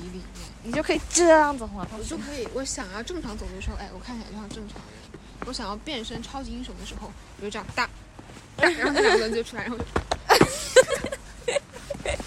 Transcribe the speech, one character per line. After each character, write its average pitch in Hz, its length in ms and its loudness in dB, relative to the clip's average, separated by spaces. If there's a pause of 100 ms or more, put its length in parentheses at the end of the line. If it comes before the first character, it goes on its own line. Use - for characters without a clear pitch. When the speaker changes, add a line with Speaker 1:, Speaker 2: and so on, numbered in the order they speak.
(120)
Speaker 1:
里 185 60 -10
面。 180 60 -12 (380)
Speaker 2:
你 233 100 -8
就 285 100 0
可 320 100 0
以 - 160 0
这 349 200 6
样 302 280 8
子 233 80 -6
滑 202 220 -8
上 220 100 -10
去。 - 20 -10
Speaker 1:
我 220 60 -8
就 311 140 -8
可 285 160 -8
以， 254 200 -4
我 262 100 -4
想 247 280 -6
要 214 100 -6
正 330 200 -6
常 214 140 -6
走 220 100 -8
路 185 100 -8
的 196 60 -10
时 - 80 -4
候， 202 60 -4
哎， 202 180 -8
我 185 40 -12
看 240 180 -10
起 226 80 -8
来 214 60 -14
就 196 60 -10
像 208 120 -10
正 - 80 -10 (120)
常 - 80 -14
人。 - 80 -14 (600)
我 254 60 -8
想 254 140 -6
要 202 100 -4
变 233 280 -6
身 233 180 -8
超 269 200 -8
级 226 100 -8
英 240 100 -8
雄 254 160 -10
的 180 60 -12
时 208 160 -10
候， 208 100 -10 (280)
我 - 40 -12
就 202 80 -4
这 214 80 -6
样 - 160 -8
哒， 240 140 0 (680)
哒， 302 120 6
然 294 180 2
后 294 60 4
那 285 80 4
两 415 120 8
个 - 60 8
轮 226 120 2
子 226 60 0
就 233 60 0
出 233 140 -8
来， 208 60 -4
然 208 80 -4
后 233 80 -4
就， 240 80 -2
<laughs> - 80 -6 (2250)